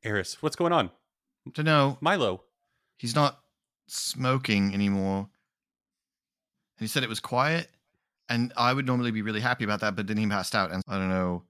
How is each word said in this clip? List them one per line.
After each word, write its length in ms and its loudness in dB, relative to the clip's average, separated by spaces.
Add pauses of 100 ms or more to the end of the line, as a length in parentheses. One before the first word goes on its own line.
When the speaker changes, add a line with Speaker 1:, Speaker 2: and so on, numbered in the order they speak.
Speaker 1:
Eris? 400 -4
What's 140 -4
going 160 0
on? 180 2 (640)
Speaker 2:
Dunno. 480 4
Speaker 1:
Milo. 400 2 (560)
Speaker 2:
He's 160 -6
not 260 2 (460)
smoking 880 0
anymore. 460 0
And 80 -10 (1500)
he 60 -6
said 160 0
it 60 -2
was 100 -6
quiet, 520 0 (580)
and 300 0
I 160 4
would 120 -2
normally 240 0
be 120 -4
really 180 -2
happy 240 -2
about 160 0
that, 160 0
but 100 -4
then 120 -2
he 80 2
passed 280 -2
out, 160 2
and 160 -4
I 120 -4
don't 100 0
know. 420 -2